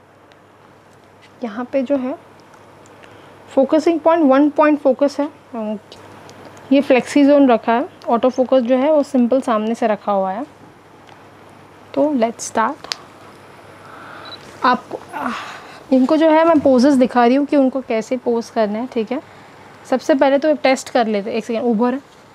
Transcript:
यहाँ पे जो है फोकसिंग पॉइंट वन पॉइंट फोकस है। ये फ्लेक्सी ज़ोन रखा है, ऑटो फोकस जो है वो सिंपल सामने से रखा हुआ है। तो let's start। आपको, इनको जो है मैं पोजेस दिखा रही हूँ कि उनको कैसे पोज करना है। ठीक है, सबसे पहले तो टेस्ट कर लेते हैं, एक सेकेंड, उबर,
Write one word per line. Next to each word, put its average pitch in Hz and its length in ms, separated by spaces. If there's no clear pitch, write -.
यहाँ 233 220
पे 269 180
जो 277 140
है 262 180
फोकसिंग 302 440
पॉइंट 330 240
वन 277 260
पॉइंट 302 300
फोकस 277 400
है। 294 100
ये 277 80
फ्लेक्सी 269 420
ज़ोन 277 280
रखा 226 220
है, 262 140
ऑटो 247 200
फोकस 262 320
जो 247 160
है 277 140
वो 294 120
सिंपल 262 380
सामने 220 340
से 233 120
रखा 208 240
हुआ 190 200
है। 226 140
तो 294 220
let's 226 360
start। 233 440
आपको, - 340
इनको 262 260
जो 320 120
है 311 160
मैं 330 140
पोजेस 269 340
दिखा 247 320
रही 240 100
हूँ 285 100
कि 294 120
उनको 262 240
कैसे 226 360
पोज 233 320
करना 214 300
है। 247 80
ठीक 226 240
है, 277 100
सबसे 285 260
पहले 277 220
तो 302 160
टेस्ट 262 360
कर 240 180
लेते 208 220
हैं, 226 80
एक 220 80
सेकेंड, 233 200
उबर, 240 320